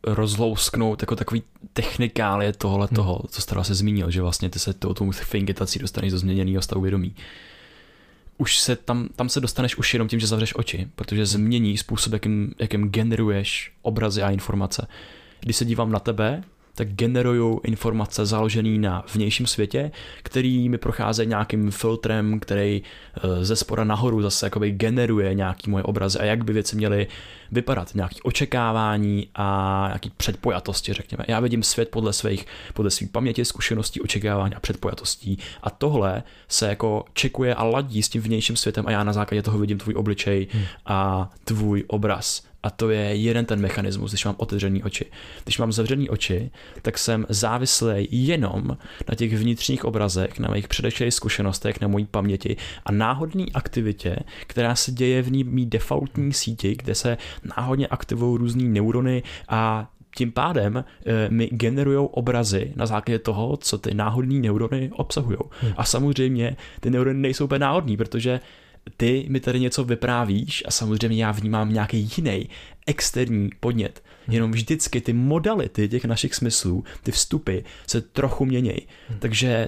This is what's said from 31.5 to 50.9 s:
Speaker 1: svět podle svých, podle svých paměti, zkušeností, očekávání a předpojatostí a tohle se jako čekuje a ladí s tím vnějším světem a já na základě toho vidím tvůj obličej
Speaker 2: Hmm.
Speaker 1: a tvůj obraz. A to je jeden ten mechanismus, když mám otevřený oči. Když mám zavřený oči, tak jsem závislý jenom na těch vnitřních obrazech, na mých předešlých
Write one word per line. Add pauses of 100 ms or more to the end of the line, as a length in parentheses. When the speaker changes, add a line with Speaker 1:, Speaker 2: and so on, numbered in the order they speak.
Speaker 1:
svět
podle
svých, (280)
podle
svých
paměti,
zkušeností,
očekávání
a
předpojatostí (240)
a
tohle (240)
se
jako
čekuje
a
ladí
s
tím
vnějším
světem
a
já
na
základě
toho
vidím
tvůj
obličej
Speaker 2:
Hmm. (220)
Speaker 1:
a (160)
tvůj
obraz. (140)
A
to
je
jeden
ten
mechanismus,
když
mám
otevřený
oči. (380)
Když
mám
zavřený
oči, (300)
tak
jsem
závislý
jenom (320)
na
těch
vnitřních
obrazech,
na
mých
předešlých